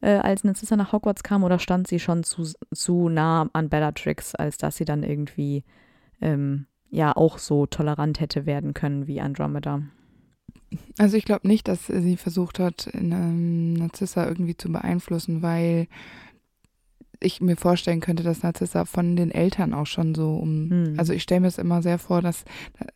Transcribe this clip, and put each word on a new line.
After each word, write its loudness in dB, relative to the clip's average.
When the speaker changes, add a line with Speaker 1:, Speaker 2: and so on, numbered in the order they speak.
Speaker 1:
äh, 6
als 0
Narcissa 0
nach 0
Hogwarts 0
kam, 2
oder 4
stand 0
sie -2
schon 0
zu, -6
zu 2
nah 4
an 0
Bellatrix, -2
als -4
dass -4
sie -4
dann 0
irgendwie, -4
ähm, 0
ja, 2
auch 4
so 2
tolerant -2
hätte -2
werden -2
können -2
wie -4
Andromeda? -4
Speaker 2:
Also 6
ich 0
glaub 0
nicht, 4
dass -2
sie 2
versucht -2
hat, -2
in, -2
ähm, 0
Narcissa -2
irgendwie -2
zu -6
beeinflussen, -2
weil 0
ich -2
mir 4
vorstellen 2
könnte, 0
dass -2
Narcissa -2
von 0
den 2
Eltern 0
auch -2
schon 0
so 0
um-, -2
Speaker 1:
Hm. 2
Speaker 2:
also 2
ich -4
stell 2
mir 6
es 0
immer 2
sehr 2
vor, 0
dass, -2